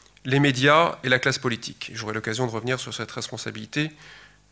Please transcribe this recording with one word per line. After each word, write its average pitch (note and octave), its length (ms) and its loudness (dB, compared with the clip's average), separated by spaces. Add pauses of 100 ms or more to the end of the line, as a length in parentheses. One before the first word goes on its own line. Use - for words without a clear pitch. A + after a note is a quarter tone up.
(260)
les C3+ 140 4
médias C#3+ 640 6
et B2+ 40 -2
la B2+ 100 4
classe C3 200 0
politique. - 560 -6
J'aurai A2 180 -6
l'occasion A2 340 -2
de A2+ 40 -2
revenir A#2+ 300 -4
sur A2+ 120 -10
cette A2+ 180 -8
responsabilité, A2+ 800 -6 (600)